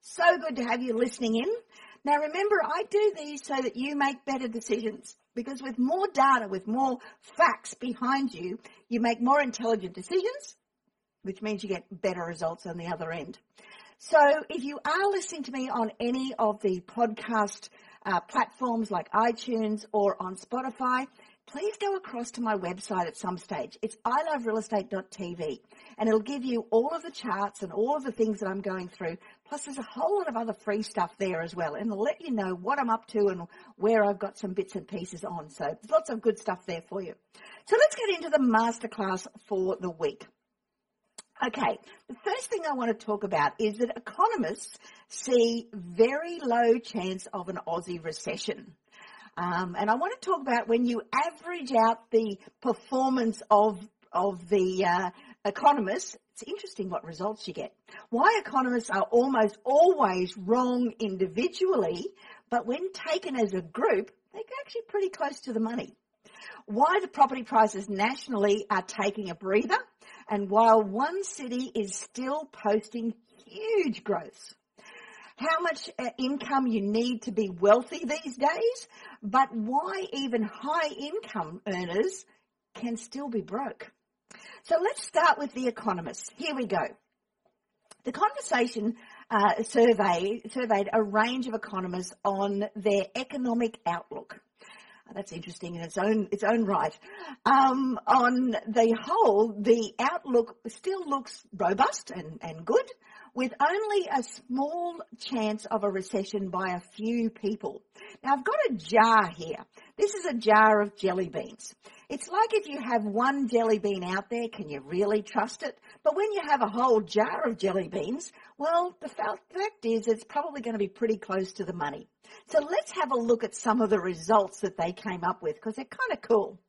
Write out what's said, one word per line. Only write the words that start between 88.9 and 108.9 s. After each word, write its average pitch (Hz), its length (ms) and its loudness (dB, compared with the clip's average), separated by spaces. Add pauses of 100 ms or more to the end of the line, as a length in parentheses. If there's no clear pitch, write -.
uh, 196 320 4
survey, 202 800 4 (100)
surveyed 220 400 0
a 226 100 2
range 214 460 0
of 220 60 -6
economists 185 600 -6 (120)
on 202 400 0 (100)
their 202 300 2 (100)
economic 240 720 -2
outlook. - 560 -6 (640)
Uh, - 80 -20
that's 196 160 -10
interesting 170 440 -10
in 170 60 -8
its 165 160 -8
own, 208 360 2
its 202 100 -4
own 226 220 2
right. 190 340 0 (460)
Um, 262 600 4
on 247 460 4 (160)
the 226 340 6
whole, 233 560 4
the 220 420 4
outlook 254 580 0 (100)
still 370 400 -6
looks 277 340 -4 (140)
robust 196 560 0
and, 160 300 -12
and 165 240 -10
good, 440 200 2 (500)
with 247 260 -4
only 392 500 0
a 269 120 0
small 330 720 -6 (220)
chance 214 480 -4
of 214 160 -2
a 202 60 2
recession 196 600 -4
by 185 220 -2
a 180 80 -4
few 226 500 -4
people. 214 540 -6 (400)
Now, 269 100 2
I've 269 100 -2
got 466 120 0 (140)
a 269 40 0
jar 214 560 6